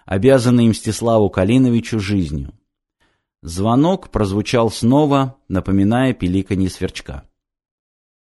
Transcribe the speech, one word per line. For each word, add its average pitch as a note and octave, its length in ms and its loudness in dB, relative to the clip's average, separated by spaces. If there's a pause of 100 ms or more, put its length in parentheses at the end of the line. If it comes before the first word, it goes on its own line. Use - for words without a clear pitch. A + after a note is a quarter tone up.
обязанный A#2+ 640 4
Мстиславу A2 640 0
Калиновичу A#2 720 0
жизнью. E2+ 520 -4 (880)
Звонок A#2+ 720 -2
прозвучал G#2+ 600 0
снова, C3+ 640 0 (120)
напоминая G2 640 0
пиликанье F#2 560 -2
сверчка. - 540 -10 (1000)